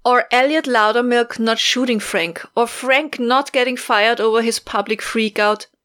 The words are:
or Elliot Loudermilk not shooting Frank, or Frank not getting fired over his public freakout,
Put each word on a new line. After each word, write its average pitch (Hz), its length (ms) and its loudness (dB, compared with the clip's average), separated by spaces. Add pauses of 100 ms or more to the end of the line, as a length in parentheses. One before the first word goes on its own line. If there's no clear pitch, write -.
or 247 280 2
Elliot 285 340 2
Loudermilk 240 760 2
not 226 200 0
shooting 247 420 0
Frank, 170 420 -4 (140)
or 233 100 2
Frank 269 520 -2
not 254 340 0
getting 247 240 0
fired 226 440 0
over 226 200 2
his 226 200 -2
public 208 420 -4
freakout, 214 640 -2 (180)